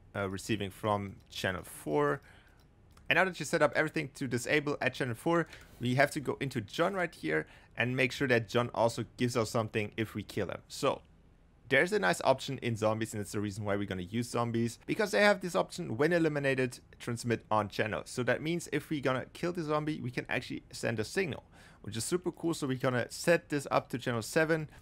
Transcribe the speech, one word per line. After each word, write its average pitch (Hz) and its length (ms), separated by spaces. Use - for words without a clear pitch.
uh, 101 140
receiving 98 400
from 101 480
channel 92 340
four. 147 560
And 135 80
now 175 80
that 185 140
you 151 80
set 160 160
up 143 120
everything 156 400
to 139 120
disable 139 540
at 123 140
channel 127 200
four, 170 320
we 123 140
have 143 180
to 156 80
go 131 200
into 131 200
John 170 340
right 175 200
here 156 320
and 123 200
make 131 160
sure 143 160
that 117 200
John 120 260
also 113 300
gives 123 200
us 113 140
something 107 460
if 110 180
we 107 80
kill - 260
him. - 200
So - 320
there's 156 220
a 214 60
nice 180 260
option 131 340
in 117 180
zombies, 110 380
and 107 80
it's 98 100
the 107 80
reason 104 240
why 101 120
we're 101 120
gonna 92 140
use 113 260
zombies, 117 580
because 185 240
they 202 120
have 208 180
this 180 160
option, 165 400
when 151 160
eliminated, 139 640
transmit 117 520
on 104 180
channel. 107 360
So - 180
that 123 200
means 165 280
if - 200
we're 151 100
gonna 131 320
kill 175 200
the 175 100
zombie, 151 380
we 123 100
can - 180
actually - 420
send 117 300
a 107 40
signal, 160 380
which 101 140
is 113 80
super 180 260
cool. 165 240
So 151 120
we're 131 120
gonna 127 320
set - 380
this 143 220
up 139 200
to 139 80
channel 120 240
seven, 160 460